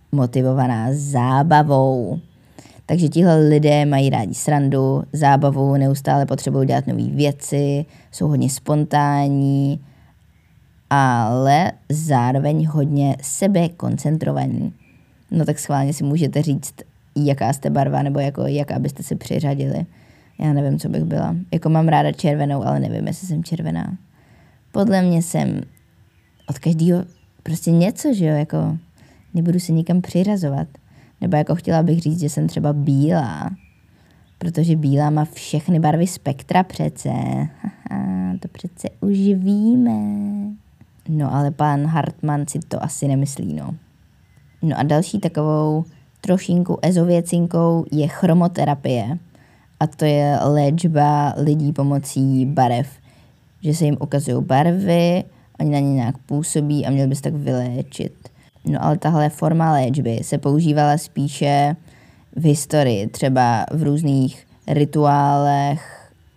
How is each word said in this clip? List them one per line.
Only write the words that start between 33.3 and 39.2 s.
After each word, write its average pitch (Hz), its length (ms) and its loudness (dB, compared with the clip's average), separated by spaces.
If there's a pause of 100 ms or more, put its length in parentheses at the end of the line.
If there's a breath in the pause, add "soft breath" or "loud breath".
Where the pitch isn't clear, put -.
protože 165 380 0
bílá 147 340 2
má 151 140 2
všechny 156 560 -2
barvy 160 260 2
spektra 175 560 -2
přece. - 480 -4
Haha, - 1300 -4
to 180 80 -12
přece - 400 -12 (120)
už 196 180 0
víme. 208 800 2 (1080)